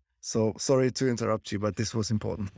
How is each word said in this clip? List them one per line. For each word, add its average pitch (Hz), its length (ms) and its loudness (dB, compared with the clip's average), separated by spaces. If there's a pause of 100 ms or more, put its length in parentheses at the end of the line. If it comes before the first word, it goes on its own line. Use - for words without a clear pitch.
(220)
So 110 360 0
sorry 131 340 4
to 135 160 0
interrupt 110 440 -2
you, 104 80 -2
but 104 160 -2
this 110 180 -4
was 110 180 -2
important. 104 460 -2